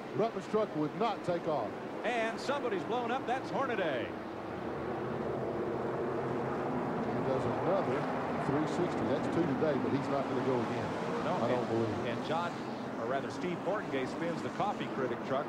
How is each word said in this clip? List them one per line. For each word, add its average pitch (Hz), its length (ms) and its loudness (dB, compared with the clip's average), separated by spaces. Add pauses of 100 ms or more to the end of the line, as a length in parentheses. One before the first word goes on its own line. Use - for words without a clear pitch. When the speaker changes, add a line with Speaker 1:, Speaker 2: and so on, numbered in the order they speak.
(180)
Speaker 1:
Ruttman's 202 320 0
truck 208 260 2
would 151 220 0
not 202 260 0
take 175 240 0
off. 123 200 0 (360)
Speaker 2:
And 226 340 0
somebody's 240 460 0
blown 233 260 0
up. 262 160 -2
That's 247 240 -2
Hornaday. 180 560 0 (3000)
Speaker 1:
He - 220 0
does 131 160 2
another 143 580 2 (440)
three 147 200 4 (100)
sixty. 170 320 2
That's 135 260 2
two 160 120 4
today, 143 360 4
but 120 100 2
he's 135 160 2
not 139 200 2
gonna 127 160 0
go 127 160 4
again. 110 280 0 (360)
Speaker 2:
No, 160 120 2
Speaker 1:
I 120 120 2
don't 123 100 4
Speaker 2:
and, 113 100 0
Speaker 1:
believe. 113 380 2
Speaker 2:
and 123 200 -2
John, 170 260 0 (480)
or 113 60 -2
rather 135 240 0
Steve 175 340 -2
Portengay 156 440 0
spins 160 340 -2
the 123 80 -2
Coffee 160 440 0
Critic 120 320 0
truck 139 220 0